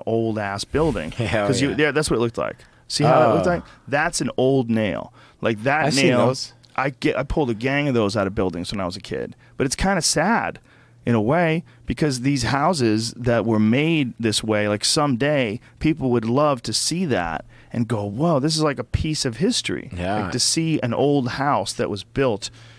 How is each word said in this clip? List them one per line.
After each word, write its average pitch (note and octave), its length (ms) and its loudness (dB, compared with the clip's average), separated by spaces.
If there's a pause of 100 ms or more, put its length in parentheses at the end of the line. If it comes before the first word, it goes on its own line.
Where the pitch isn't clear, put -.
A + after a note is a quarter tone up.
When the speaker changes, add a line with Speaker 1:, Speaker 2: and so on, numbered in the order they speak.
Speaker 1:
old-ass G#2+ 600 -2
building. A#2+ 460 -2
Speaker 2:
<laughs> - 60 -12
Hell G#2+ 300 0
Speaker 1:
'Cause A#2 140 2
you, C3+ 100 2
Speaker 2:
yeah. - 60 -4
Speaker 1:
yeah, D3 140 2
that's D3+ 200 -6
what - 60 2
it - 40 0
looked A#2 160 -2
like. A#1 200 -4 (300)
See - 160 -2
how B2+ 160 6
that A#2 140 6
looked - 140 2
Speaker 2:
Oh. F3 40 2
Speaker 1:
like? F3 120 -2 (240)
That's D3 340 -2
an C3 160 -2
old C3 320 2
nail. G#2 420 -2 (300)
Like, A2 220 -2
that D3 220 2
Speaker 2:
I've B2+ 100 2
seen C3+ 140 4
Speaker 1:
nail, A#2+ 180 4
Speaker 2:
those. - 260 -4 (220)
Speaker 1:
I C3+ 160 -2
get, - 260 -2
I C3+ 60 0
pulled C#3+ 260 0
a A#2 60 0
gang C3+ 320 0
of B2+ 80 2
those G#2 200 2
out G2 120 0
of G2 80 -6
buildings F2+ 360 -2
when G#2 80 -4
I F#2+ 60 -4
was F2+ 100 -6
a G2 60 -14
kid. - 340 -8 (220)
But C3 80 0
it's C3 100 -4
kinda F#3+ 280 0
sad E3 560 0 (480)
in A#2+ 80 4
a A2 60 2
way D#3+ 420 2 (240)
because C3 340 -2
these C3+ 220 0
houses A#2+ 720 0
that A#2 300 0
were A2 120 4
made C#3 600 2
this A2 240 0
way, G#2+ 240 0
like, G#2 180 0
someday C#3 760 0 (200)
people D3+ 320 0
would A#2 140 2
love C3+ 380 0
to A2+ 100 -6
see F3 320 -2
that F2 400 -2 (280)
and A#2 140 -2
go, A2 160 -2
"Whoa, C3+ 360 0
this D#3 180 0
is D#3 40 -2
like C#3 180 0
a B2 40 -6
piece - 400 -2
of A2+ 140 -4
history." E3 580 -2
Speaker 2:
Yeah. F#2+ 280 -2
Speaker 1:
Like, F2 100 -6
to A#2+ 60 -2
see D#3+ 420 0
an A#2 120 -2
old C#3 360 2
house C3 440 -2
that A#2 160 -4
was G2 140 -8
built B2+ 460 -2 (280)